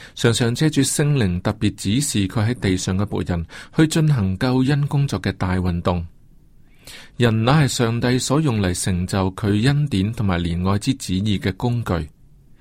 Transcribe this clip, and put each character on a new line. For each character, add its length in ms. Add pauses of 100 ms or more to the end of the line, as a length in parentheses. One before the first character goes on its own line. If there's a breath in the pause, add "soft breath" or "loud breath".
(160 loud breath)
常 160
常 240
借 140
住 120
聖 300
靈 300
特 180
別 160
指 240
示 260
佢 220
喺 60
地 240
上 200
嘅 80
僕 220
人 180 (300 loud breath)
去 100
進 260
行 280
救 200
恩 280
工 180
作 160
嘅 120
大 240
運 240
動。 260 (1120 loud breath)
人 260
乃 220
係 20
上 320
帝 180
所 220
用 220
嚟 200
成 240
就 280
佢 340
恩 200
典 260
同 120
埋 160
憐 280
愛 100
之 140
旨 220
意 220
嘅 200
工 260
具。 80 (680 loud breath)